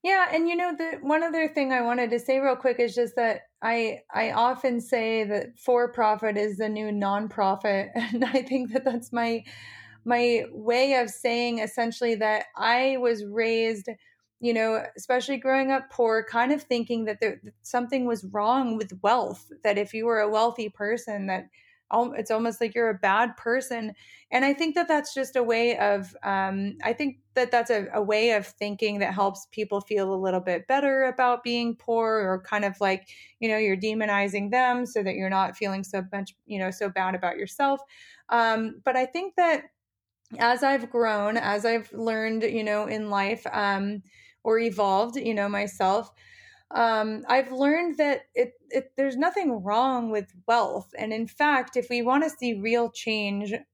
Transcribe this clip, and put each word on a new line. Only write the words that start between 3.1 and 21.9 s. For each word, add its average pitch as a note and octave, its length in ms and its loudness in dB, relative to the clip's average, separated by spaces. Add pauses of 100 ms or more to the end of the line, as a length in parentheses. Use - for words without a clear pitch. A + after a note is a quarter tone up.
that A3+ 280 0 (180)
I, A3+ 380 -2 (140)
I - 180 -2
often B3 500 0
say A3+ 420 0
that G#3 340 -4
for-profit A3+ 760 2
is G#3 220 0
the G#3+ 100 -2
new G#3+ 200 -4
nonprofit. G3+ 1040 0
<laughs> A3+ 200 -4
And A#3+ 100 0
I B3+ 200 0
think B3+ 320 -4
that C4 100 0
that's A#3+ 300 -4
my, A#3 300 -2 (600)
my A#3+ 460 4
way B3 460 2
of A#3+ 120 2
saying A#3+ 520 -2
essentially A#3 560 -2
that G#3+ 280 0 (100)
I B3+ 440 2
was A#3 260 0
raised, A3+ 640 -2 (520)
you A#3 120 0
know, A3 320 0 (100)
especially B3+ 440 -2
growing C4 340 2
up C4+ 180 -2
poor, A3 320 2
kind A#3 300 0
of D4 80 0
thinking A#3 460 -2
that G#3 160 -6
there, G#3 200 -2
that - 200 -20
something B3 420 -2
was A3+ 200 -2
wrong A3 520 0
with G#3 240 -6
wealth, G#3+ 500 0 (120)
that G3+ 160 2
if G#3 160 -4
you A3 100 -4
were A3+ 160 2
a G#3 80 2
wealthy A3 400 2
person, G#3 600 -4
that F#3 200 -4 (420)